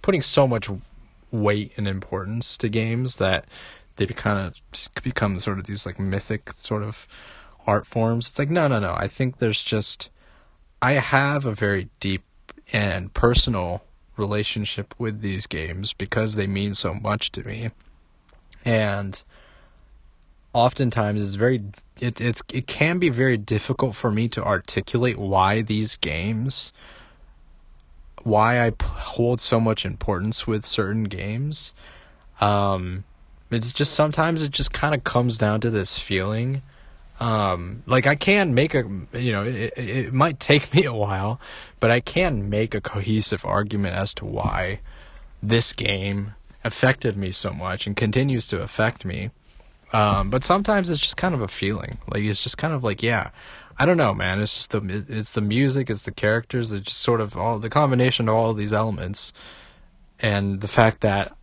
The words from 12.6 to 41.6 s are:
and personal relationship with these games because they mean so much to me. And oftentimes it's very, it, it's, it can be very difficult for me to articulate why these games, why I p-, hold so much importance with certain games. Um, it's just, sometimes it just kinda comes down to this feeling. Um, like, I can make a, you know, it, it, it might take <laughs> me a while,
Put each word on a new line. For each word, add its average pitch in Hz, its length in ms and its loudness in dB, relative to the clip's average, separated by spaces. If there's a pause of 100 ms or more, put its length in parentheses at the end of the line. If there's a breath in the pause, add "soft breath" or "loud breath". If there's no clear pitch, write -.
and 98 420 -2
personal 98 720 2 (320)
relationship 104 840 -4
with 107 240 -6
these 98 260 -4
games 87 460 -4
because 107 420 -2
they 101 120 -2
mean 98 260 -2
so 92 200 0
much 107 400 -4
to - 120 -10
me. 113 260 -8 (920)
And 101 580 0 (1300 soft breath)
oftentimes 117 680 2
it's 98 140 -2
very, 117 280 2 (360)
it, 120 220 -4
it's, 117 200 -2 (120)
it 127 140 -4
can 170 320 0
be 175 100 2
very 127 280 2
difficult 110 580 -2
for 117 160 -2
me 113 180 0
to - 140 -4
articulate 110 760 0
why 98 440 4
these 107 360 -2
games, 110 720 -2 (1500 loud breath)
why 117 420 4
I 117 40 4
p-, - 160 -4
hold - 560 -2
so 117 180 2
much 110 260 2
importance 101 640 -2
with 107 180 -2
certain 107 380 0
games. 107 680 -4 (680 loud breath)
Um, 98 640 0 (480)
it's 117 200 -2
just, - 220 0
sometimes 156 500 2
it 143 80 -4
just - 220 0
kinda 147 260 0
comes 120 380 2
down 107 240 2
to 117 80 0
this 101 280 0
feeling. 110 640 -2 (580 soft breath)
Um, 101 640 0
like, 127 220 4
I 147 80 6
can 190 380 4
make 139 200 4
a, 123 140 2 (260)
you 120 180 0
know, 101 120 0
it, 117 320 -4
it, 123 140 -6
it 123 240 -2
might 143 260 2
take - 340 2
<laughs> - 20 4
me 165 100 6
a 123 80 -4
while, 104 460 -2 (400 loud breath)